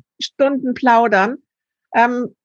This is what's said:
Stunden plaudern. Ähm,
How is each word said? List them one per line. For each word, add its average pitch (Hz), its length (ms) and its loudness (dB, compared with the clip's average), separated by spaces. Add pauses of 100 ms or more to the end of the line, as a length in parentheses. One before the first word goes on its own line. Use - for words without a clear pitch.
(200)
Stunden 262 540 -2
plaudern. 233 600 0 (580)
Ähm, 240 400 0 (100)